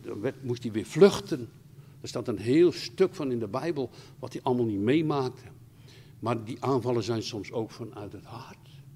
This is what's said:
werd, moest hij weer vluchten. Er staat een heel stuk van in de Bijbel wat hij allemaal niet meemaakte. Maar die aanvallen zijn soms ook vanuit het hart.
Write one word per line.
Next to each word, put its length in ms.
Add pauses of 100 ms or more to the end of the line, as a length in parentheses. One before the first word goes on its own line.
(200)
werd, 240
moest 180
hij 100
weer 140
vluchten. 640 (520)
Er 80
staat 200
een 100
heel 340
stuk 420
van 160
in 80
de 100
Bijbel 420 (280)
wat 140
hij 100
allemaal 240
niet 140
meemaakte. 640 (760)
Maar 260
die 160
aanvallen 420
zijn 200
soms 300
ook 180
vanuit 420
het 120
hart. 440 (260)